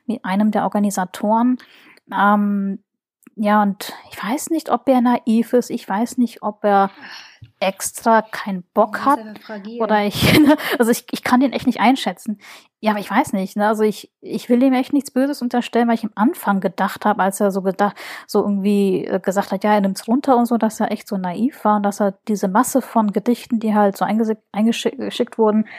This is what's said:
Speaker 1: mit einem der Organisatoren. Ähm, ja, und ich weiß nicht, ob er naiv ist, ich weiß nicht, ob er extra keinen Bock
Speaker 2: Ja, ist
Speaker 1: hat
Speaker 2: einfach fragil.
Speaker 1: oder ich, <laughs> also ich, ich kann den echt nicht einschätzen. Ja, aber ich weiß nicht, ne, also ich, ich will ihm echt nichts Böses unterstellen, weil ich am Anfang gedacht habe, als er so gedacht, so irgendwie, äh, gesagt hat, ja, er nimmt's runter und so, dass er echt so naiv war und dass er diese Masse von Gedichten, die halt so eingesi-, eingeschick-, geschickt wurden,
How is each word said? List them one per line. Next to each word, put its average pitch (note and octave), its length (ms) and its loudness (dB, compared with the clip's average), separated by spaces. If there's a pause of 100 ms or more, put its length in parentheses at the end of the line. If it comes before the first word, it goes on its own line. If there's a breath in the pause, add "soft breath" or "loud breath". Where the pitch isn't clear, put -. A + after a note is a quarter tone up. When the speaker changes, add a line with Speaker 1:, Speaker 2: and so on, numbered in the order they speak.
Speaker 1:
mit - 180 -8
einem G#3 260 2
der G3+ 140 0
Organisatoren. G#3 920 0 (560 loud breath)
Ähm, G3+ 680 2 (540)
ja, G#3+ 280 2
und G3 320 -4 (160 loud breath)
ich - 120 -14
weiß A#3+ 280 -6
nicht, D#4+ 200 -4
ob - 180 -2
er B3+ 120 4
naiv A#3 540 0
ist, A#3+ 160 0
ich - 180 -10
weiß A3 300 -4
nicht, - 240 -2
ob G#3 220 -8
er G3 260 4 (680 loud breath)
extra A3 640 0
keinen F#3+ 400 -8 (120)
Bock G#3+ 220 0
Speaker 2:
Ja, - 40 -6
ist - 60 -2
Speaker 1:
hat C#4 200 2
Speaker 2:
einfach G#3+ 160 -18
fragil. A3 380 -12
Speaker 1:
oder G#3+ 240 0
ich, G#3 180 -4
<laughs> D4+ 560 4
also A3+ 120 2
ich, - 220 -2
ich - 100 -10
kann B3 180 2
den C4+ 120 2
echt - 140 -4
nicht A#3+ 140 0
einschätzen. G#3+ 580 0 (420 loud breath)
Ja, G#3+ 100 0
aber G#3 100 -2
ich F#3 100 -10
weiß A#3 220 0
nicht, F#3+ 240 -4
ne, G#3 120 2
also G#3+ 160 2
ich, - 360 -4
ich - 280 -10
will A#3+ 140 4
ihm C4+ 120 4
echt B3+ 180 -2
nichts C#4+ 200 0
Böses C#4 280 -2
unterstellen, A#3+ 480 0
weil A#3 60 2
ich A3 100 -4
am G#3+ 120 -4
Anfang G3+ 440 0
gedacht F#3+ 460 -4
habe, G3+ 160 2
als F#3+ 180 -2
er G3+ 120 2
so F#3+ 100 -4
gedacht, G3 340 0 (300 loud breath)
so - 160 0
irgendwie, G3+ 640 0
äh, F#3+ 140 -2
gesagt G3 320 -2
hat, G3 120 -6
ja, G#3 100 4
er G#3 60 2
nimmt's G3 280 -2
runter B3+ 280 2
und A#3+ 100 2
so, A#3+ 120 0
dass A3 220 -2
er G#3 100 0
echt - 180 -8
so G#3 80 -6
naiv F#3 480 -4
war G#3 120 4
und G3+ 80 -2
dass G3+ 160 -2
er G3+ 120 2 (160)
diese G3+ 200 0
Masse A3+ 340 2
von G#3+ 300 0
Gedichten, A3+ 480 -2
die G#3+ 140 0
halt G3+ 220 2
so F#3+ 80 -2
eingesi-, A3 320 0 (160)
eingeschick-, A3+ 460 0
geschickt A3+ 400 -6
wurden, G#3+ 280 4 (120 loud breath)